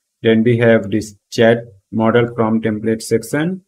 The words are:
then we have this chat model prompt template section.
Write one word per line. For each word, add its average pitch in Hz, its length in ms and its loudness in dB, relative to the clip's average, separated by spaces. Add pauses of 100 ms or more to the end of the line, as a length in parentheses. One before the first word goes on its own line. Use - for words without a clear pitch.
(220)
then 113 220 2
we 120 160 2
have 113 300 2
this 107 260 -6 (140)
chat 117 360 2 (260)
model 113 420 0
prompt 110 320 -2
template 110 360 -4
section. 156 680 -4